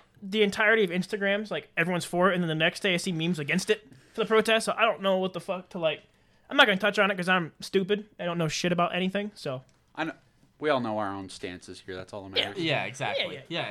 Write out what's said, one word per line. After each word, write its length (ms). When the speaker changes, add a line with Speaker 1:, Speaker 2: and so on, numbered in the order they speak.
Speaker 1:
the 220
entirety 400
of 60
Instagram's, 600
like, 260
everyone's 280
for 260
it, 40
and 80
then 60
the 60
next 260
day 120
I 40
see 140
memes 280
against 300
it 160
for 80
the 60
protest, 380
so 120
I 60
don't 180
know 160
what 160
the 80
fuck 280
to, 100
like, 220
I'm 80
not 80
gonna 140
touch 180
on 140
it 40
'cause 140
I'm 300
stupid. 460
I 60
don't 140
know 80
shit 240
about 240
anything, 400
so. 280
Speaker 2:
I 100
know. 80
We 120
all 80
know 180
our 160
own 160
stances 560
here. 100
That's 160
all 160
that 100
Speaker 1:
Yeah. 120
Speaker 2:
matters. 140
Speaker 3:
Yeah, 220
exactly. 500
Speaker 1:
Yeah, 120
yeah. 140
Speaker 3:
Yeah, 100